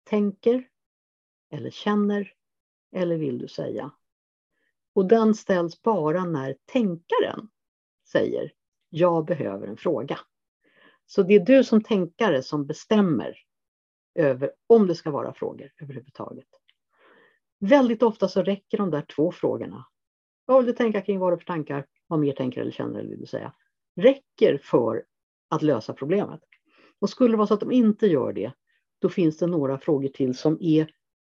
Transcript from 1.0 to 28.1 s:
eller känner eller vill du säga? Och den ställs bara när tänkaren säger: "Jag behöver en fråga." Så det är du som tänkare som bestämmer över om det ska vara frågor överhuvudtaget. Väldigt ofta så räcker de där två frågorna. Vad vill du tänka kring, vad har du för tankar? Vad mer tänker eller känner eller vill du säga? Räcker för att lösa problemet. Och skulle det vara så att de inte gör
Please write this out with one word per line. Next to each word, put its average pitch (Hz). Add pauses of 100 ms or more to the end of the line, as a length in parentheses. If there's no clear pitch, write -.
eller 127
känner 202 (600)
eller 175
vill 131
du -
säga? 139 (1040)
Och 190
den 220
ställs 175
bara 180
när 135
tänkaren 220 (640)
säger: 92 (360)
"Jag 165
behöver 107
en 104
fråga." 139 (880)
Så -
det 190
är 208
du 262
som 214
tänkare 180
som 147
bestämmer 151 (760)
över 139 (140)
om 226
det 170
ska 165
vara 127
frågor - (100)
överhuvudtaget. 139 (1120)
Väldigt 233
ofta 220
så 190
räcker 196
de 196
där 147
två 143
frågorna. 117 (580)
Vad 254
vill 247
du 240
tänka 220
kring, 196
vad 185
har 175
du -
för -
tankar? 143 (200)
Vad 160
mer 139
tänker 127
eller 113
känner 117
eller 110
vill -
du -
säga? - (440)
Räcker 196
för 117 (440)
att 151
lösa 135
problemet. 165 (580)
Och 208
skulle 240
det 220
vara 208
så 220
att 202
de -
inte 220
gör 120